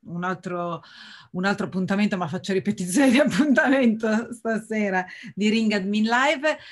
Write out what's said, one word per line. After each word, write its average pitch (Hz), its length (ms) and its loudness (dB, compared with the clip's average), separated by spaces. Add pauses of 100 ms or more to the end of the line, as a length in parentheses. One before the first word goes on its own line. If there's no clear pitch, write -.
un 170 180 -10
altro, 175 580 -6 (520)
un 180 120 -4
altro 202 220 -2
appuntamento, 196 500 -2
ma 180 100 -4
faccio 175 260 -6
ripetizione 190 580 2
di 240 80 4
appuntamento 247 1120 2
stasera 214 720 -2 (300)
di 208 140 0
Ring 220 240 2
Admin 208 320 0
Live. 277 520 0 (140)